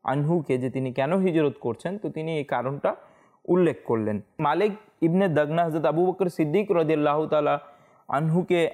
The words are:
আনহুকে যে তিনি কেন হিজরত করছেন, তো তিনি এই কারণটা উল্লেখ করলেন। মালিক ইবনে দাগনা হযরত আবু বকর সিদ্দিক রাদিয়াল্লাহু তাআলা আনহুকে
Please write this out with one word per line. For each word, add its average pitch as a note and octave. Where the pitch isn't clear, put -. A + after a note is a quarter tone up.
আনহুকে C#3+
যে B2+
তিনি C3
কেন C#3+
হিজরত D#3+
করছেন, E3+
তো E3
তিনি D#3+
এই C#3+
কারণটা C#3
উল্লেখ E3+
করলেন। G#2+
মালিক E3
ইবনে F#3
দাগনা D3+
হযরত D#3+
আবু D#3+
বকর F3+
সিদ্দিক E3+
রাদিয়াল্লাহু D#3
তাআলা D3
আনহুকে D#3+